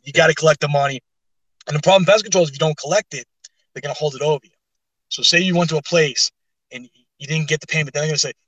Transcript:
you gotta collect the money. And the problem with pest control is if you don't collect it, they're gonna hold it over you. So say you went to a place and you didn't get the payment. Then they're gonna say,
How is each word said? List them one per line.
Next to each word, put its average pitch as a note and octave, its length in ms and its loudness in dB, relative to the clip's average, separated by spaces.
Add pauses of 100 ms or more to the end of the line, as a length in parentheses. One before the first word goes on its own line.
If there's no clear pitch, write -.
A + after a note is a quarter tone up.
you C#3+ 100 -16
gotta D#3+ 200 4
collect D#3 260 2
the D3+ 80 -4
money. C#3 320 -2 (640)
And D3 100 -4
the D3+ 60 -2
problem F#3+ 200 6
with E3 60 2
pest G#3 160 4
control F#3+ 200 2
is D3+ 60 -2
if C3+ 40 -18
you - 60 -16
don't D#3 180 0
collect F3+ 340 -4
it, B2+ 140 -12 (480)
they're C3 80 -12
gonna C#3+ 120 -8
hold D3 200 -4
it B2+ 80 -10
over D3 220 0
you. - 80 -20 (580)
So - 120 -4
say E3+ 180 4
you F#3 160 0
went F3 140 2
to D#3+ 60 -2
a D3 60 -2
place D#3+ 480 0 (420)
and B2 160 -18 (300)
you C#3+ 80 -16
didn't D3+ 220 -4
get D#3 120 -2
the - 60 -18
payment. D3+ 280 -2
Then D3 80 -2
they're D#3 80 -2
gonna D3 80 -2
say, C3 140 -4 (160)